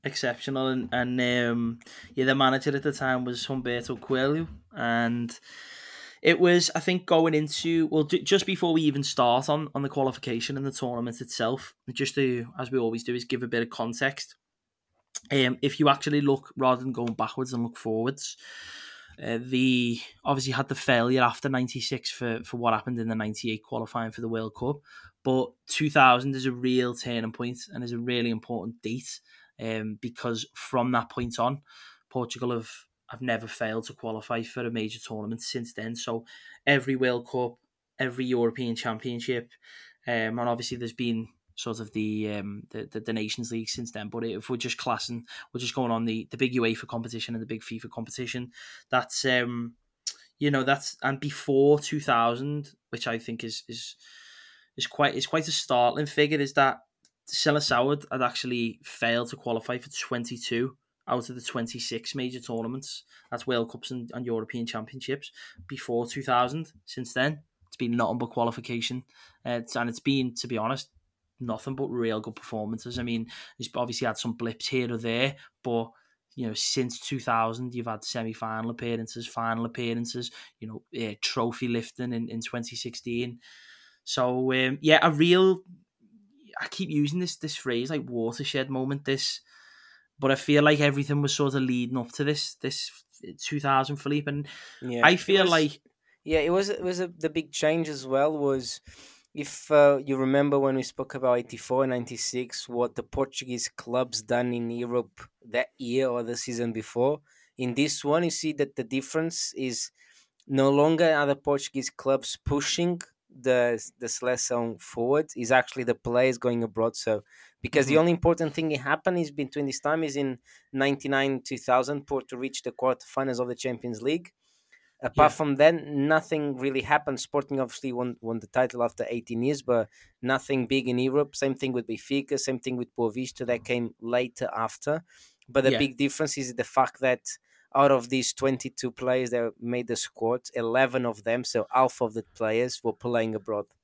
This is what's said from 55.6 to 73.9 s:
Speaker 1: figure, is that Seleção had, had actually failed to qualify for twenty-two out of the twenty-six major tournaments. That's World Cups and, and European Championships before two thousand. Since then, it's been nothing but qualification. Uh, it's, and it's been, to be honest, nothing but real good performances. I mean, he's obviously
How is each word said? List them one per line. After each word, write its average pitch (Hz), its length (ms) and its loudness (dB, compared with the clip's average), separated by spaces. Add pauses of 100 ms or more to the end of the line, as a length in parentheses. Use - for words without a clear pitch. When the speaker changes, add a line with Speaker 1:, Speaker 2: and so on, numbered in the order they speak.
Speaker 1:
figure, 147 340 2
is 139 140 -2
that 135 280 4 (460)
Seleção 143 600 2
had, 143 240 0
had 131 80 -4
actually 120 640 -2
failed 117 460 0
to 135 60 -10
qualify 120 420 -4
for 123 100 -14
twenty-two 120 880 -4 (320)
out 127 220 -2
of 123 60 -10
the 120 40 -12
twenty-six 117 760 -6
major 127 240 -4
tournaments. 120 680 -8 (260)
That's - 160 -8
World 117 240 0
Cups - 200 -12
and, 120 220 -8
and 123 140 -6
European 117 400 -4
Championships 127 640 -8 (340)
before 120 400 -4
two 135 160 -8
thousand. 131 500 2 (120)
Since - 300 -10
then, 147 260 0 (260)
it's - 120 -20
been 120 180 0
nothing 120 220 2
but 120 120 -4
qualification. 117 720 -2 (380)
Uh, 120 200 -2
it's, - 120 -12
and 120 140 0
it's 120 120 -8
been, 131 340 2
to - 120 -8
be 123 120 -4
honest, 120 320 -2 (500)
nothing 123 360 -6
but 135 120 -4
real 113 320 0
good 110 160 -12
performances. 113 640 -6
I 120 40 -4
mean, 117 240 -2 (300)
he's - 180 -10
obviously 120 320 -2